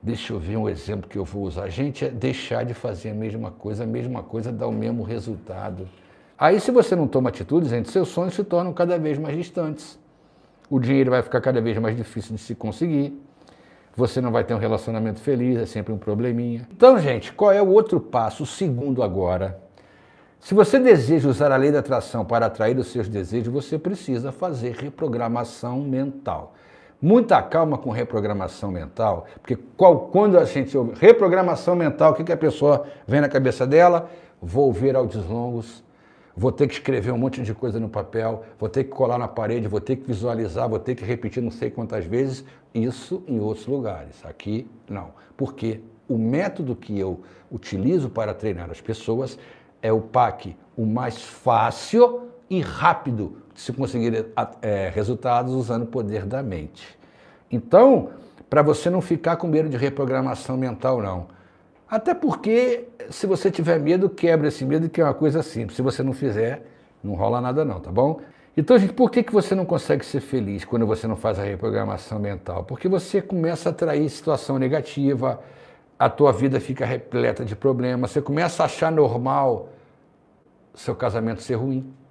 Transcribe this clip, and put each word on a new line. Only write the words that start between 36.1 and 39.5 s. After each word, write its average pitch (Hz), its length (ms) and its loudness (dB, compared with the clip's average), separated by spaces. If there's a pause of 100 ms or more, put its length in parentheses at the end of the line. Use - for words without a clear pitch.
vou 123 160 2
ter 135 160 2
que - 60 -4
escrever 123 380 -2
um 123 60 -2
monte 131 240 -2
de 110 120 -4
coisa 113 260 -4
no 113 100 -4
papel, 110 540 -4 (160)
vou 107 100 -4
ter 131 140 0
que 135 60 -6
colar 120 280 0
na 120 100 -4
parede, 110 400 -4